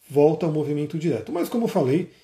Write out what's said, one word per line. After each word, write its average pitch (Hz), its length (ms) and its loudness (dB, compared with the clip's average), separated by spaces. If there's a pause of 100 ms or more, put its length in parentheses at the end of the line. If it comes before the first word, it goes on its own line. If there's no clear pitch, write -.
(100)
volta 151 340 4
ao 156 80 0
movimento 147 460 -2
direto. 151 340 -2
Mas 175 160 -4
como 233 160 -2
eu - 40 0
falei, 156 420 0 (140)